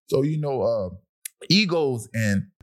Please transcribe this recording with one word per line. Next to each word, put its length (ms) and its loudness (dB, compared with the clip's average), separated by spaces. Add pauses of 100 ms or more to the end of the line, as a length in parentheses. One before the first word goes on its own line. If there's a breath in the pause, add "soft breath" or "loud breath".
So, 140 2
you 160 0
know, 240 -2
uh, 280 0 (580)
egos 680 2
and 340 0 (140)